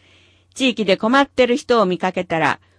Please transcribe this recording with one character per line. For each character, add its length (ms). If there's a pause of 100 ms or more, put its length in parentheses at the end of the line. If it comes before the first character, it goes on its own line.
(540)
地 160
域 160
で 100
困 240
っ 100
て 160
る 120
人 240
を 40
見 120
か 160
け 100
た 160
ら、 220 (180)